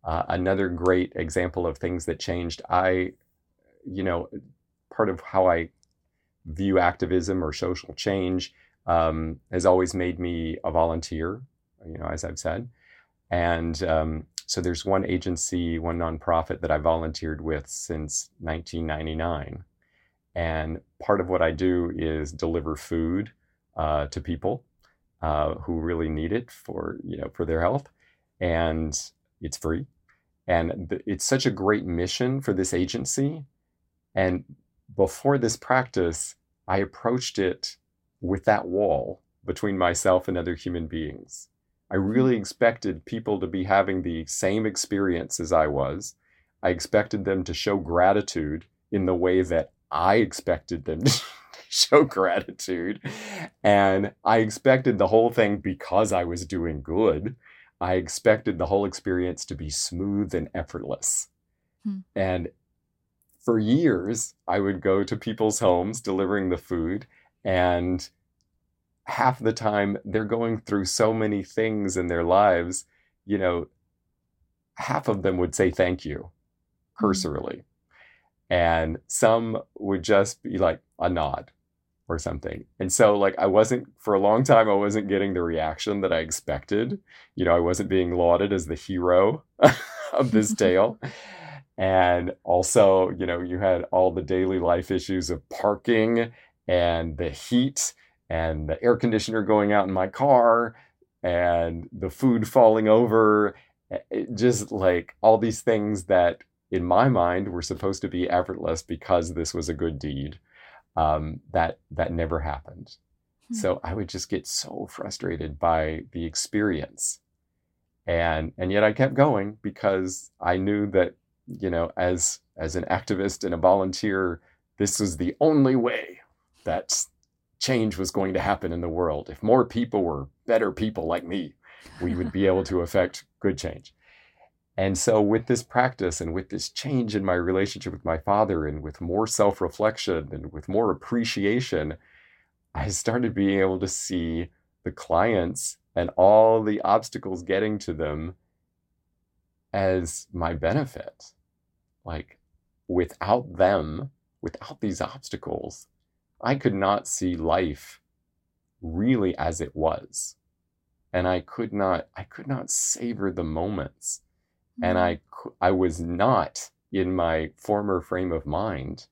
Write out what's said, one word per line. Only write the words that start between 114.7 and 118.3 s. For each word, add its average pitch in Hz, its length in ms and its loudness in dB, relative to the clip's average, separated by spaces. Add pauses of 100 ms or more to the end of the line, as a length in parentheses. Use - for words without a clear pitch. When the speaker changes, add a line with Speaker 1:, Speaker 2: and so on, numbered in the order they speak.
Speaker 1:
frustrated 78 640 -8
by 80 440 0 (100)
the 82 140 -6
experience. 82 960 -4 (840)
And, 82 520 0